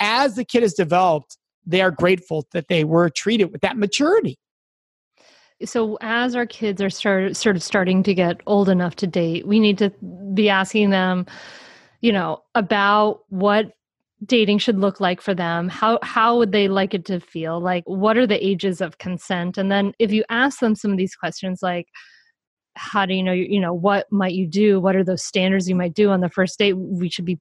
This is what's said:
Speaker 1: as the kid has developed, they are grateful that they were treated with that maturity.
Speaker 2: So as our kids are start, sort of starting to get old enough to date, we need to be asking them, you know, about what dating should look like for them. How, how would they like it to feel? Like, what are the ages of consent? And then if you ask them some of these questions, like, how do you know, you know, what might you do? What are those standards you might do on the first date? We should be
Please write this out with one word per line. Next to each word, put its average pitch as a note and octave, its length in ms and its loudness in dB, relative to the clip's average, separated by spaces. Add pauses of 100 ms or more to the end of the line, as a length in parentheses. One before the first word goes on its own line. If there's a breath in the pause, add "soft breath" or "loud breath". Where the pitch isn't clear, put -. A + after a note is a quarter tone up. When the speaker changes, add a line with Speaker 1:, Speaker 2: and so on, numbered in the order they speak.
Speaker 1:
as A3+ 340 0
the A#3+ 100 -4
kid A#3+ 200 2
has G3 100 0
developed, F3 640 0 (260)
they F3+ 160 0
are F#3 120 2
grateful E3+ 600 0
that D#3+ 140 -6
they E3+ 160 0
were E3 260 4
treated G3 440 0
with C#3+ 80 -10
that G3 180 -2
maturity. C#4 640 0 (1200 soft breath)
Speaker 2:
So A3 360 -2
as A#3 340 -2
our A#3+ 120 -2
kids G#3 360 -4
are G3 80 0
start, F#3+ 460 0
sort G#3 200 2
of E3 60 -4
starting F#3 400 2
to G3+ 120 2
get F3 320 0
old G3+ 220 2
enough F3+ 280 0
to G3+ 100 -4
date, E3+ 400 -2
we G#3 140 4
need G#3 180 4
to G3+ 120 2 (440)
be G#3 160 4
asking G3 400 2
them, F#3 360 0 (720 loud breath)
you A#3 120 2
know, E3+ 300 -2 (140)
about G#3 720 2
what G3+ 420 0 (560)
dating G#3+ 320 2
should G3+ 220 0
look G3 200 0
like F3+ 200 0
for G3+ 120 -4
them. E3+ 360 -2
How, A3 340 0
how A#3 360 0
would A3+ 120 2
they G3+ 180 2
like F#3+ 240 0
it F3 140 -6
to F3+ 140 -4
feel? E3 400 -8
Like, F3+ 260 -2
what G3+ 300 0
are B3 100 4
the G3+ 180 0
ages F#3+ 360 -2
of D#3+ 180 -8
consent? F3+ 580 -6
And G3 140 -2
then G3+ 300 0
if G#3 120 0
you G#3+ 160 2
ask B3+ 300 0
them A3 160 2
some G#3 160 -4
of G3 80 0
these F#3 160 -4
questions, F3+ 480 -8
like, F3 240 -4 (920 loud breath)
how G3+ 300 -2
do F#3 80 -2
you F#3+ 80 0
know, F#3 100 0
you F#3 280 0
know, F3 120 -2
what F#3+ 380 0
might F#3 240 0
you F#3 140 -2
do? G3 320 2
What F#3 160 2
are F#3+ 80 2
those F3+ 180 -4
standards F#3+ 460 0
you F#3 80 0
might F3+ 180 -2
do G#3 160 4
on F#3 100 2
the F3+ 80 0
first F#3 300 -2
date? G3+ 140 2
We F#3 360 -4
should F3 160 -8
be F3 160 -4